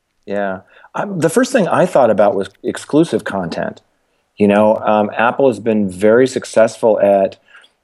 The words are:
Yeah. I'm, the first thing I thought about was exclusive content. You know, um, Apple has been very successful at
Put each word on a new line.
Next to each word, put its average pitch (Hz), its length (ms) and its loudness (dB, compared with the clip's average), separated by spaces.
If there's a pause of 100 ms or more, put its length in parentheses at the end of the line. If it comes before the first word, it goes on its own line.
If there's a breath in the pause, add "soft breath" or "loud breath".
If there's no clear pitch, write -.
(240)
Yeah. 98 380 -6 (320 soft breath)
I'm, 190 260 -8
the 160 100 0
first 254 220 -2
thing 202 160 0
I 151 160 0
thought 139 260 2
about 101 240 2
was 95 140 -6 (140)
exclusive 127 600 -2
content. - 600 -8 (560)
You 104 100 2
know, 107 300 2
um, 107 360 0
Apple 120 320 0
has 107 140 0
been 107 280 -2
very 107 380 2
successful 113 760 0
at 98 360 2 (480 soft breath)